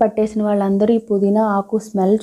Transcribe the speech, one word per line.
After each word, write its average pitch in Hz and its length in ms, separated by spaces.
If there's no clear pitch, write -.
పట్టేసిన 214 480
వాళ్ళందరూ 202 500
ఈ - 20
పుదీనా 202 320
ఆకు 202 280
స్మెల్ 196 360